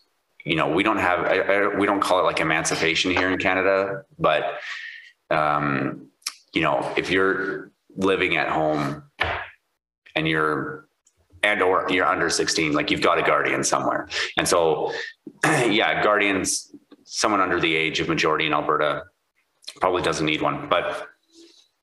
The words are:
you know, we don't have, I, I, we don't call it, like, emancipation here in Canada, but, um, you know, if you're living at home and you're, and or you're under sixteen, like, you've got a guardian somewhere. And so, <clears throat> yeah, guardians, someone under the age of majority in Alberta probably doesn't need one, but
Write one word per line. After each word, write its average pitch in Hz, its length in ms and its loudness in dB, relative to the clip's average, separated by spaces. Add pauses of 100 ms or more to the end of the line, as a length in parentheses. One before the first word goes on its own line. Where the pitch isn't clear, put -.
(460)
you 82 100 0
know, 73 140 0
we 87 140 0
don't 107 140 2
have, 90 220 2
I, 92 220 0
I, 101 340 0
we 98 100 2
don't 101 160 0
call 92 180 2
it, 85 40 2
like, 82 160 0
emancipation 82 720 0
here 92 180 0
in 92 80 0
Canada, 95 680 0 (140)
but, 80 420 0 (720)
um, 73 760 0 (460)
you 85 80 0
know, 73 340 0
if - 160 -2
you're - 600 0 (240)
living 92 420 0
at 71 120 0
home 76 540 -2 (1120)
and 78 120 0
you're, 78 600 -2 (560)
and 104 180 2
or 92 280 2
you're 90 160 2
under 85 240 0
sixteen, 80 440 0
like, 73 160 0
you've 85 120 -2
got 85 180 2
a 80 40 0
guardian 69 400 0
somewhere. - 440 -2 (300)
And - 100 0
so, 82 460 2 (240)
<clears throat> - 260 -8
yeah, 107 600 2
guardians, 101 720 0 (300)
someone 104 380 0
under 87 180 0
the 85 160 2
age 80 240 0
of - 80 -2
majority 78 380 0
in 76 80 0
Alberta 76 500 0 (760)
probably 90 220 0
doesn't 80 240 0
need 76 160 0
one, 73 280 -2
but - 380 -2 (760)